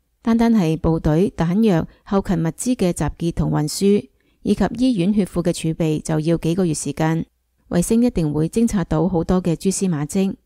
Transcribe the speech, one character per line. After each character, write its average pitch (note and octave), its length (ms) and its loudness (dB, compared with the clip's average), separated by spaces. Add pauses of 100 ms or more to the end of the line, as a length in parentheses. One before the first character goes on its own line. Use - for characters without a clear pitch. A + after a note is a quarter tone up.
(220)
單 A#3 160 2
單 A#3 160 4
係 D#3+ 240 2
部 E3 220 0
隊、 E3 360 2
彈 F3+ 280 0
藥、 F3+ 240 2 (180)
後 G3 160 0
勤 F#3+ 160 -2
物 E3 120 -2
資 B3 260 -4
嘅 F3 180 0
集 E3 380 -4
結 - 20 -8
同 D3+ 160 -2
運 D3+ 180 0
輸， G3+ 400 2 (360)
以 G3+ 100 0
及 G3+ 100 0 (140)
醫 B3+ 200 2
院 F3+ 140 2
血 G3+ 140 0
庫 - 160 -4
嘅 E3+ 100 0
儲 D#3+ 220 -4
備 D#3 300 0
就 D#3 160 -2
要 D#3+ 180 0
幾 D#3 160 -2
個 F#3 100 0
月 E3 120 0
時 C#3+ 180 -6
間。 D#3+ 320 -2 (440)
衛 F3 120 2
星 A3+ 220 2
一 B3 80 2
定 D#3 200 -2
會 D#3 160 0
偵 A3+ 200 0
察 G3+ 160 -2
到 D#3+ 260 0
好 E3+ 140 0
多 F#3 180 0
嘅 E3+ 140 0
蛛 F#3+ 160 -2
絲 F#3+ 180 -2
馬 D3+ 160 -2
跡。 G3 300 -2 (100)